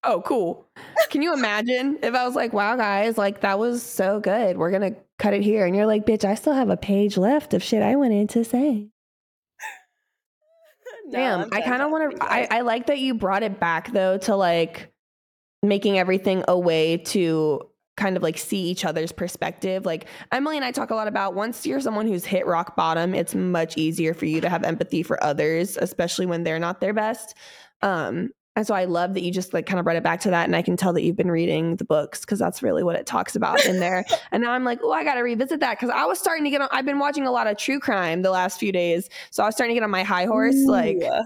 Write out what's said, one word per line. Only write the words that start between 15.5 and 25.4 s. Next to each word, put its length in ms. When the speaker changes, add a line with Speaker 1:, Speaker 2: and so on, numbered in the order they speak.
Speaker 1:
making 360
everything 500
a 100
way 400
to 640
kind 200
of, 60
like, 160
see 320
each 140
other's 280
perspective. 720
Like, 220
Emily 260
and 80
I 80
talk 180
a 40
lot 140
about 260
once 320
you're 140
someone 260
who's 180
hit 220
rock 300
bottom, 380
it's 200
much 420
easier 380
for 120
you 140
to 80
have 160
empathy 380
for 200
others, 540